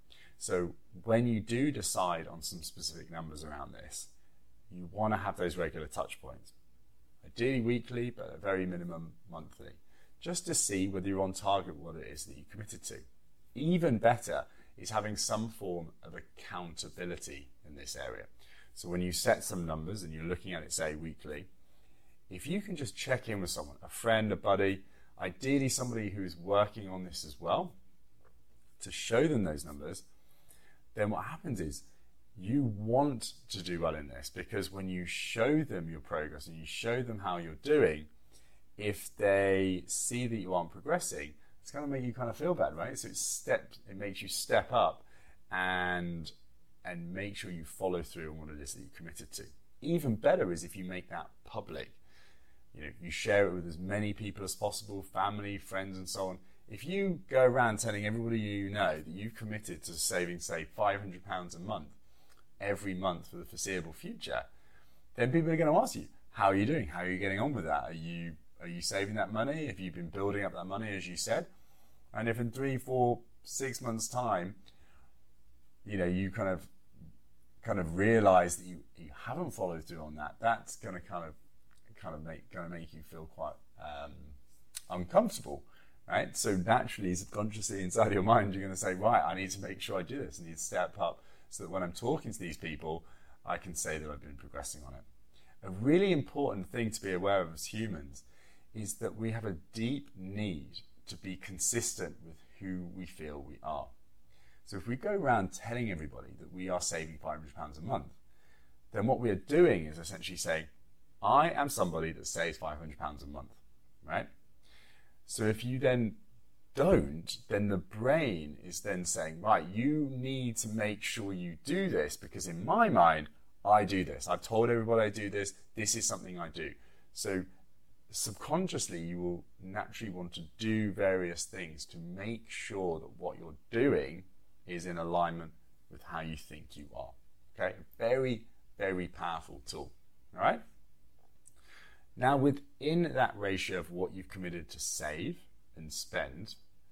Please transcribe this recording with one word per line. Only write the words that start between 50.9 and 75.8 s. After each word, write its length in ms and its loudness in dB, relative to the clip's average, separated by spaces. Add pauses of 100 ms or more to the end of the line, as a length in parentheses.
that 200 -8 (140)
public. 480 -8 (840)
You 60 -12
know, 80 -8 (120)
you 100 -8
share 360 6
it 60 2
with 140 -4
as 100 -6
many 360 0
people 300 -6
as 120 -4
possible, 480 -4
family, 540 -2
friends, 400 -6
and 100 -8
so 220 -2
on. 100 -8 (300)
If 160 -12
you 340 0 (100)
go 140 10
around 360 6
telling 260 0
everybody 340 2
you 300 0
know 280 2
that 100 -10
you've 280 -8
committed 480 -8
to 100 -10
saving, 460 0
say, 360 -4
five 260 4
hundred 240 -10
pounds 300 -6
a 40 -12
month 280 -6 (760)
every 320 0
month 340 0
for 100 -12
the 80 -10
foreseeable 480 -4
future, 500 -6 (720)
then 160 4
people 200 4
are 60 4
gonna 200 8
ask 180 4
you, 120 -6 (240)
"How 160 6
are 80 8
you 100 8
doing? 220 2
How 140 -4
are 80 0
you 80 2
getting 220 0
on 140 2
with 120 -2
that? 200 2
Are 80 -6
you, 400 -6 (280)
are 60 -8
you 140 -6
saving 340 0
that 180 0
money? 320 0
Have 140 -6
you 120 -4
been 180 -6
building 360 0
up 80 -4
that 120 -6
money, 300 -2
as 120 -4
you 100 -6
said?" 300 0 (640)
And 160 0
if 100 0
in 120 0
three, 260 0
four, 420 2 (240)
six 380 -4
months' 260 -2
time, 480 0 (1300)